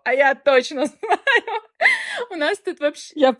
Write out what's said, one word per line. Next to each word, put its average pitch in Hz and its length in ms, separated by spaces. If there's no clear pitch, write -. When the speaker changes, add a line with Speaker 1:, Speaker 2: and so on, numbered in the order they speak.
Speaker 1:
а 240 80
я 277 220
точно 269 520
<laughs> - 0
знаю. 440 760
У 381 60
нас 330 220
тут - 220
вообще 294 340
Speaker 2:
Я, 262 260